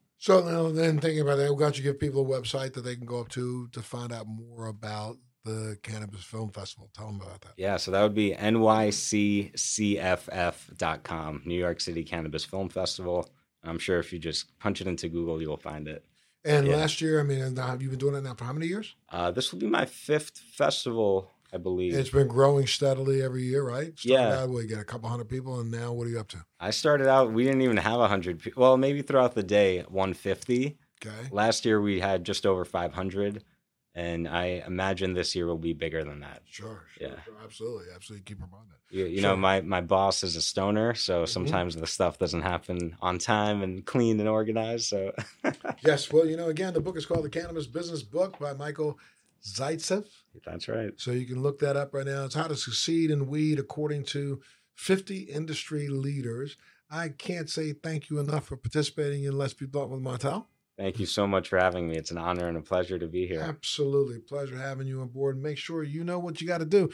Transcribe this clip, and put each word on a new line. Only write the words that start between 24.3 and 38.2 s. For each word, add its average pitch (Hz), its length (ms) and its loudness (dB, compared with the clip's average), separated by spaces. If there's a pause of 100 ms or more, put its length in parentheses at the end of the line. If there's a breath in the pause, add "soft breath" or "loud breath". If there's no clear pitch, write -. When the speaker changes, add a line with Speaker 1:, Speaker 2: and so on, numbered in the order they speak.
Speaker 1:
out, 127 80 -2
what, 120 140 -2
you 110 40 -8
got 107 120 -4
a 101 40 -6
couple 117 240 -8
hundred 117 220 -6
people, 131 280 -6
and 113 120 -4
now 117 240 -4
what 120 120 -4
are 117 40 -4
you 117 100 -4
up 101 80 -10
to? 82 160 -14 (160)
Speaker 2:
I 98 120 -2
started 143 360 4
out, 131 240 8
we 117 120 4
didn't 135 180 4
even 117 160 6
have 110 220 4
a 110 80 8
hundred 90 320 0
pe-, - 140 -8
well, 131 220 10
maybe 143 240 2
throughout 131 340 4
the 110 80 0
day, 95 460 6
one 95 240 2
fifty. 123 640 -2 (260)
Speaker 1:
Okay. 110 280 -12
Speaker 2:
Last 107 340 2
year, 110 160 6
we 101 200 2
had 95 260 2
just 98 180 -4
over 92 220 4
five 87 260 -2
hundred, 101 500 -4 (520)
and 85 340 -4
I 87 380 -2
imagine 92 480 0
this 90 200 -2
year 87 120 0
will 85 100 0
be 82 160 -2
bigger 80 320 -4
than 73 160 -10
that. 71 240 -16
Speaker 1:
Sure, 104 400 -16 (140)
sure, 69 100 -10
Speaker 2:
Yeah. - 160 -14
Speaker 1:
sure. 107 180 -18
Absolutely, 110 520 -10
absolutely. 95 300 -18